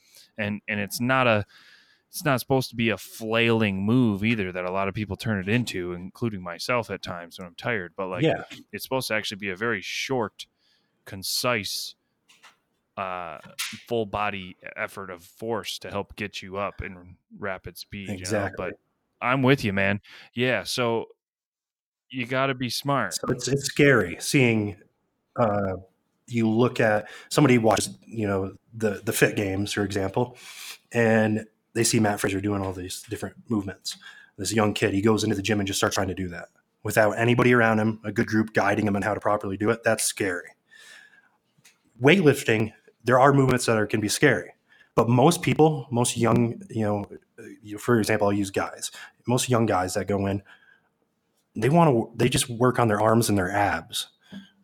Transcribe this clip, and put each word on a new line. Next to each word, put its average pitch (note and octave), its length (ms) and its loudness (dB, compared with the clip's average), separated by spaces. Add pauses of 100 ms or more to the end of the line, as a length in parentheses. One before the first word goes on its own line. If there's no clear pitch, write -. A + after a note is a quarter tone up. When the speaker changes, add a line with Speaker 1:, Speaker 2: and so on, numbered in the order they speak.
(380)
Speaker 1:
And, G#2 300 -6
and G#2 120 -4
it's G2+ 200 -6
not B2+ 280 2
a, G#2 180 2 (640)
it's - 160 -10
not C3 140 0
supposed C3 320 0
to A2+ 40 -14
be A2+ 140 2
a G2 80 0
flailing A2 880 0
move A2 380 2
either G#2+ 280 0
that F2+ 140 -6
a F#2 60 -4
lot G2 160 -2
of F#2+ 80 -4
people G2+ 200 -6
turn G#2+ 240 -4
it F#2 80 -6
into, G2 460 -2
including F#2+ 480 -8
myself F2+ 480 -6
at F#2+ 140 -8
times E2+ 340 -12
when F#2 100 -14
I'm F2 80 -20
tired. G#2 400 -6
But, F#2+ 120 -6
like, F#2 160 -4
Speaker 2:
Yeah. D#3 200 0 (280)
Speaker 1:
it's G#2 120 -12
supposed C3 260 -4
to A2 40 -2
actually G#2+ 240 -6
be G2+ 140 -8
a F2 40 -6
very G#2+ 260 -4
short, - 640 -6 (580)
concise, G#2 880 -6 (1040)
uh, F2+ 400 -8 (500)
full A#2 200 -2
body G2+ 500 -6 (180)
effort G2+ 360 -10
of F2 120 -16
force A2 560 -8
to F#2+ 120 -12
help G2 240 -8
get - 260 -8
you G2 160 -10
up G2 240 -6
in F2+ 340 -14 (220)
rapid F#2 400 -10
speed, G2 320 -14
you G2+ 60 -6
know? F#2 40 -12
Speaker 2:
Exactly. F#2+ 380 -4
Speaker 1:
But F2+ 160 -6 (480)
I'm B2+ 220 0
with C3+ 200 4
you, G#2 80 0
man. G2 300 0 (320)
Yeah, A#2 300 0
so A#2 420 -2 (1040)
you B2+ 160 -6
gotta C3 300 0
be B2+ 140 -4
smart. B2 440 -2
Speaker 2:
So - 160 -8
it's, C3 180 -2
it's C#3 180 -2
scary A#2+ 540 2
seeing, A2+ 580 2 (580)
uh, G2+ 400 0 (520)
you A2+ 220 0
look A#2+ 300 2
at, G#2+ 280 2 (220)
somebody C3+ 280 6
watches, A2 480 2
you A2 220 -4
know, F#2+ 280 -2 (180)
the, A2 320 -4
the A2+ 80 -2
Fit C3 220 2
Games, G2+ 380 -2
for G#2 100 0
example, G2 540 -4 (540)
and A2 540 2 (280)
they A#2 100 0
see A2+ 160 2
Mat G#2 200 2
Fraser G2 220 -2
doing G2+ 200 -2
all F#2+ 120 -4
these F#2 300 -12
different G2+ 320 -10 (120)
movements. F#2+ 500 -6 (400)
This G2 140 -6
young G#2 220 2
kid, G#2 200 0
he G2 80 0
goes A2 220 4
into A2 120 0
the G2 60 -6
gym G#2 180 0
and G2 80 -2
just G2 120 -4
starts G#2 160 0
trying F#2+ 140 -2
to F2+ 60 -4
do F#2 140 -6
that - 200 -14 (340)
without G#2+ 280 4
anybody A#2+ 420 4
around A2+ 260 4
him, A2 240 0
a G#2+ 80 -8
good A2 160 0
group A2 260 0
guiding G#2 340 2
him G2+ 80 0
on G2 80 -2
how G#2+ 100 0
to F#2 60 -4
properly G#2 360 -2
do G#2 140 -2
it. A2+ 140 0
That's A2 200 0
scary. F2+ 460 -4 (1500)
Weightlifting, B2 720 4 (320)
there B2 160 4
are C#3+ 140 8
movements B2+ 320 4
that A#2 120 2
are, G#2+ 80 2
can G#2+ 140 -2
be G#2 80 -2
scary, A2 440 0 (440)
but A2 140 4
most E3 320 4
people, D3+ 500 2
most A#2+ 260 0
young, A#2 520 2
you A2 140 -2
know, G#2 220 -2 (560)
you, G#2 160 -14
for A#2+ 220 2
example, G#2 280 2
I'll G2+ 60 2
use G2 180 -2
guys. - 400 -6 (360)
Most B2 220 0
young A2+ 160 4
guys F#2 300 0
that F#2+ 120 -4
go G2 180 0
in, G2 160 -2 (1160)
they A2+ 140 0
wanna, D3 340 6 (120)
they - 140 2
just C3 200 0
work A#2+ 300 2
on A#2 80 4
their G#2 140 2
arms A2+ 260 6
and G2+ 100 2
their F#2 140 0
abs. - 560 -2 (560)